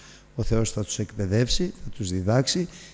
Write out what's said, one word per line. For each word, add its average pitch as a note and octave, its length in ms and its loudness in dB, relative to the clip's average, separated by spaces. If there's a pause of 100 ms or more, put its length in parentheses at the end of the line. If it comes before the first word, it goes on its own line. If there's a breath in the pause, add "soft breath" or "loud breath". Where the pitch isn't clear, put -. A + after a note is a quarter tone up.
(340 loud breath)
ο A#2 80 -4
Θεός A2+ 280 2
θα G#2+ 140 -4
τους - 140 -6
εκπαιδεύσει, A2 760 2 (120)
θα A#2 60 -8
τους F#2+ 200 -4
διδάξει, B2 580 2 (260 loud breath)